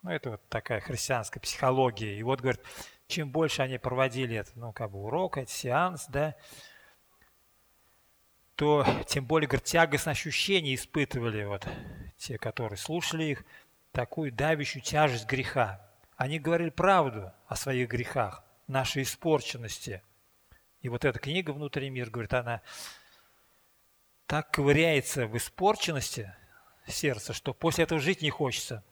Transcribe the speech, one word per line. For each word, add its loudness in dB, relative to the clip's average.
Ну, -8
это -4
вот -12
такая -2
христианская -4
психология. 2
И -6
вот, 0
говорит, 0
чем -4
больше 2
они 0
проводили 0
это, -6
ну, -12
как -6
бы -8
урок, -2
этот -6
сеанс, 0
да, -2
то 4
тем -2
более, 2
говорит, 2
тягостное 4
ощущение 0
испытывали -2
вот -4
те, -8
которые -4
слушали -2
их, -2
такую -2
давящую 0
тяжесть 4
греха. 0
Они -2
говорили 2
правду 4
о -4
своих 0
грехах, -2
нашей 0
испорченности. -2
И -6
вот -2
эта 4
книга -2
«Внутренний -4
мир», -6
говорит, -4
она 0
так -2
ковыряется 4
в -6
испорченности 0
сердца, -2
что -4
после 2
этого 2
жить 0
не 0
хочется. -2